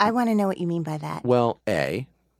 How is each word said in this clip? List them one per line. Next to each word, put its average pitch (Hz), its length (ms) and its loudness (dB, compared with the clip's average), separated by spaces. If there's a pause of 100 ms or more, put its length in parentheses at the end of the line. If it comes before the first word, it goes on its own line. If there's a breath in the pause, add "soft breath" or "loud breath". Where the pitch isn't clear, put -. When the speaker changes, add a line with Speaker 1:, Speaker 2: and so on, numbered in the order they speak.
Speaker 1:
I 214 100 2
wanna 233 240 0
know 202 140 2
what 190 100 -4
you 175 80 -4
mean 170 160 -2
by 156 160 -6
that. 156 260 -8
Speaker 2:
Well, 120 440 2
A, 85 400 -2 (320)